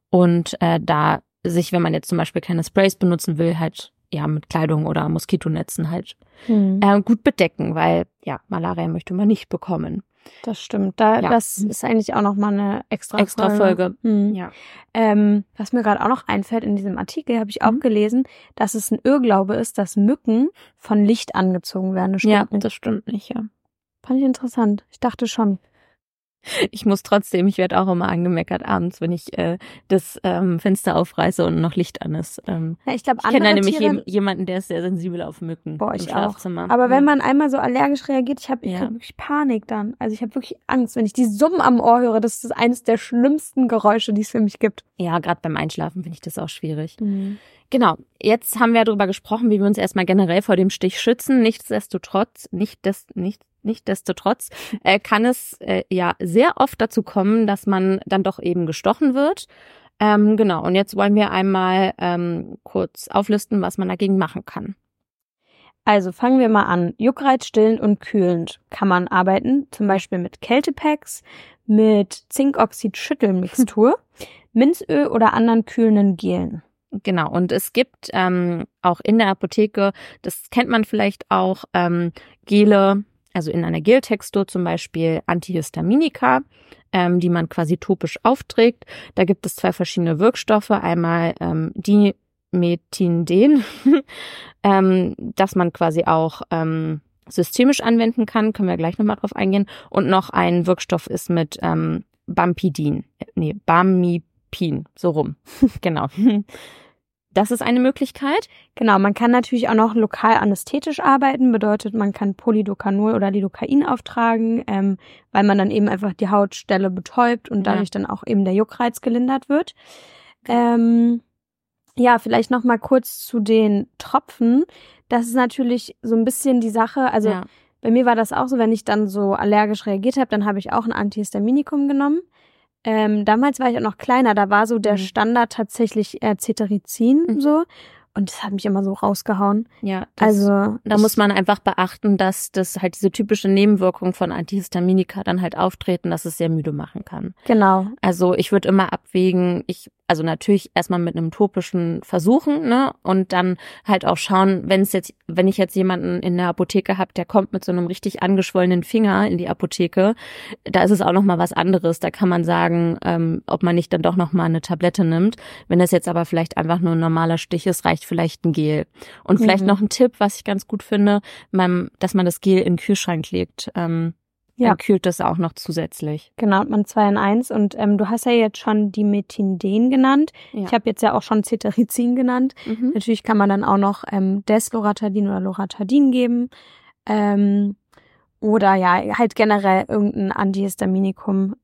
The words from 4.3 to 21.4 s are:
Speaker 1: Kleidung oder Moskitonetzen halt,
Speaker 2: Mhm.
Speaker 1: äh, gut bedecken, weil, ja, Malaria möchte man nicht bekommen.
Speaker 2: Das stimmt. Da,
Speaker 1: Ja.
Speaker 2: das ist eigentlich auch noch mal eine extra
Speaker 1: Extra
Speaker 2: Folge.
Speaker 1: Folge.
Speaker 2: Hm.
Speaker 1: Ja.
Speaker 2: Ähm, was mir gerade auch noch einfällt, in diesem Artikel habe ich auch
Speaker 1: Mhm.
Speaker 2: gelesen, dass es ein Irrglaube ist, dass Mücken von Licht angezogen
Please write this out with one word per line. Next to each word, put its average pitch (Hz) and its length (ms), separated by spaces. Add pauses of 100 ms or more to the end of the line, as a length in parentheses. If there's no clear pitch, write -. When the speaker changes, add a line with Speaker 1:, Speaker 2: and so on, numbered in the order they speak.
Speaker 1:
Kleidung 156 360
oder 160 240
Moskitonetzen 160 840
halt, 175 240 (320)
Speaker 2:
Mhm. 196 340
Speaker 1:
äh, 202 200
gut 220 200
bedecken, 165 540
weil, 170 300 (180)
ja, 143 240
Malaria 170 400
möchte 165 260
man 202 140
nicht 214 220
bekommen. 165 540 (400)
Speaker 2:
Das 226 180
stimmt. 196 380
Da, 220 200
Speaker 1:
Ja. 185 100
Speaker 2:
das 233 280
ist 208 260
eigentlich 226 300
auch 208 80
noch 202 140
mal 208 180
eine 202 360
extra - 300
Speaker 1:
Extra 202 300
Speaker 2:
Folge. 208 140 (300)
Speaker 1:
Folge. - 100
Speaker 2:
Hm. 208 320
Speaker 1:
Ja. 180 160 (420)
Speaker 2:
Ähm, 208 500 (140)
was 208 160
mir 240 100
gerade 208 200
auch - 60
noch 254 180
einfällt, 208 360
in 208 120
diesem 196 220
Artikel 233 420
habe 214 100
ich - 140
auch 220 80
Speaker 1:
Mhm. 247 80
Speaker 2:
gelesen, 220 440 (320)
dass 214 200
es 214 160
ein 208 120
Irrglaube 220 520
ist, 226 220
dass 196 180
Mücken 233 540 (280)
von 208 280
Licht 226 300
angezogen 190 600